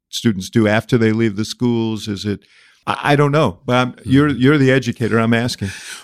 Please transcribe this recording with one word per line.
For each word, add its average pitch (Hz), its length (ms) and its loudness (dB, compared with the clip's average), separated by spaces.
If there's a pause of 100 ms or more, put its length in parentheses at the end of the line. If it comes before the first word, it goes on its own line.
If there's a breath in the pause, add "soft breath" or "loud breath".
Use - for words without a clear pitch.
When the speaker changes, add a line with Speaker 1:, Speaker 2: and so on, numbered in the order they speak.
Speaker 1:
students 95 420 -4
do 110 160 2
after 113 320 2
they 110 140 2
leave 110 240 0
the 107 80 -4
schools? 113 640 -4
Is 98 160 -6
it, 101 200 -6 (420 soft breath)
I, 135 260 -2
I 143 40 2
don't 143 140 2
know, 147 340 0
but 123 120 0
I'm, 123 180 0 (100)
you're, 143 260 4
Speaker 2:
Mm-hmm. 120 100 -4
Speaker 1:
you're 143 180 4
the 131 140 4
educator. 117 480 0
I'm 113 140 2
asking. 117 340 -2 (360 loud breath)